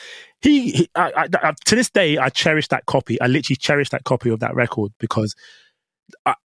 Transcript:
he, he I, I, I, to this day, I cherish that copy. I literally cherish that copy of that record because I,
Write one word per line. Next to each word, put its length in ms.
he, 280
he 240
I, 220
I, 120
I, 120
to 100
this 160
day, 280
I 100
cherish 400
that 180
copy. 340
I 60
literally 300
cherish 320
that 160
copy 260
of 80
that 160
record 460
because 340
I, 200